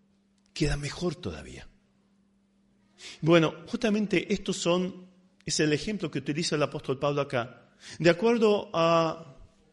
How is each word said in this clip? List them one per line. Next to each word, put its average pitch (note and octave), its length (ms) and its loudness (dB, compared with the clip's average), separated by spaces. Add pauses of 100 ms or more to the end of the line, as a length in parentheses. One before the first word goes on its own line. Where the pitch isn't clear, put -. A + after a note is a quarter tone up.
(520)
Queda D3 240 -2
mejor C#3+ 380 -6
todavía. D2 520 -12 (1500)
Bueno, D#3+ 340 6 (120)
justamente G#3 640 0
estos F#3+ 240 -2
son, F3+ 500 -2 (380)
es - 160 -2
el D3+ 120 2
ejemplo F3 380 -4
que - 80 -6
utiliza D3+ 380 -2
el D3 60 0
apóstol C#3 360 -2
Pablo C#3+ 220 0
acá, C3 500 -6 (280)
de E3 120 6
acuerdo A3 640 2
a, E3 640 2 (360)